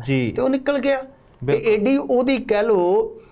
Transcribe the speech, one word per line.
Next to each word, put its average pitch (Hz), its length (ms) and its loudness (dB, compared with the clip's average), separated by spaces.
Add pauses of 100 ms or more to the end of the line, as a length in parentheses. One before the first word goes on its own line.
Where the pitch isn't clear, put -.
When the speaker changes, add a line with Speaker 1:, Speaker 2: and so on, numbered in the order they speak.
Speaker 1:
ਜੀ। 127 320 0
Speaker 2:
ਤੇ 247 60 -2
ਉਹ 262 60 2
ਨਿਕਲ 277 300 -2
ਗਿਆ। 269 180 0
ਤੇ 269 120 -10 (360)
Speaker 1:
ਬਿਲਕੁਲ। 226 220 0
Speaker 2:
ਏਡੀ 214 300 2
ਉਹਦੀ 262 420 0
ਕਹਿ 208 240 0
ਲਓ 208 540 2 (160)